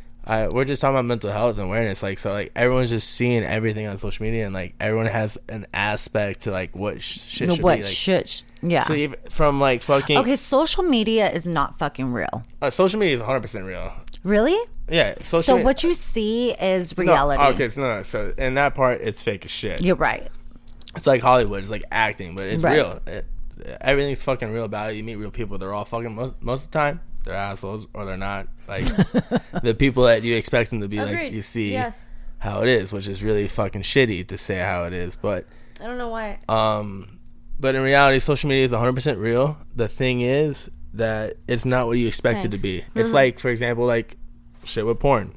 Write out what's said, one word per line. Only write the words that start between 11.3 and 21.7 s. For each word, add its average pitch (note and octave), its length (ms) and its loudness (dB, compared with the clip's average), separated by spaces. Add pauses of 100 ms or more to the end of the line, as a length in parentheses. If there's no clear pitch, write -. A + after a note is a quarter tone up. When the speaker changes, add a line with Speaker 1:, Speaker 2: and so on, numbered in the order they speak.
Speaker 2:
is E3 140 -2
not D#3+ 340 -2
fucking C3 340 -2
real. A#2 300 -4 (180)
Speaker 1:
Uh, C#3+ 80 0
social F#3+ 300 2
media F3 160 4
is A#2 60 -2
a A2 40 -8
hundred C3 160 0
percent G#2 240 -8
real. F2+ 260 -8 (320)
Speaker 2:
Really? G#3+ 340 4 (320)
Speaker 1:
Yeah, D3+ 300 4
social E3 240 0
Speaker 2:
So C4 120 6
Speaker 1:
media A#3+ 100 4
Speaker 2:
what C4+ 180 2
you E4+ 100 4
see A3+ 580 0
is F#3 460 0
Speaker 1:
No, F#3 60 0
Speaker 2:
reality. C#3+ 400 6
Speaker 1:
okay, C3+ 260 4
so A2+ 120 -6
no, B2 160 0
no, F#2+ 60 -8
so G#2 340 -4
in C3 180 0
that C#3+ 180 2
part, B2+ 280 2
it's G#2+ 220 -4
fake G2+ 220 -2
as - 60 -10
shit. F#2 320 -4
Speaker 2:
You're F3+ 140 4
right. - 300 -2 (680)
Speaker 1:
It's - 120 -2
like C3 140 6
Hollywood. A#2 400 4
It's G2+ 100 -8